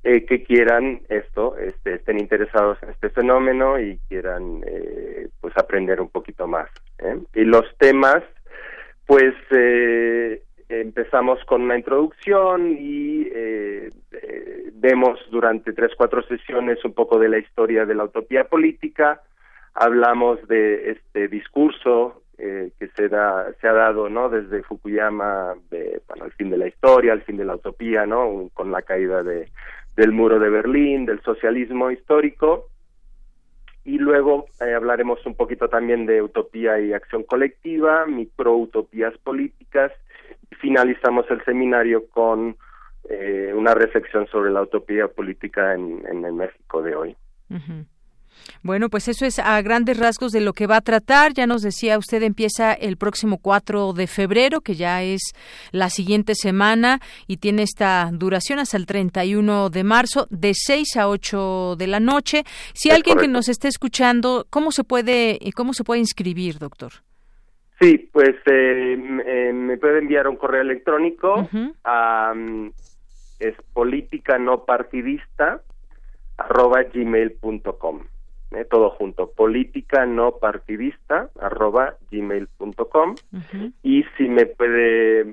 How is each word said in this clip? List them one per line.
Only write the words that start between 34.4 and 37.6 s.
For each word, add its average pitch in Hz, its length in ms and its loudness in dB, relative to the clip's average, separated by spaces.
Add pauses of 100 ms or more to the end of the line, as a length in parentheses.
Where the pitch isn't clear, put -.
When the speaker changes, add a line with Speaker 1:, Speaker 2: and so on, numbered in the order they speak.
Speaker 1:
eh, 120 140 -2
hablaremos 120 500 -2
un 120 120 -10
poquito 120 320 -2
también 117 360 0
de 110 160 2
utopía 110 600 -2
y 104 120 -2
acción 110 300 -6
colectiva, 156 840 0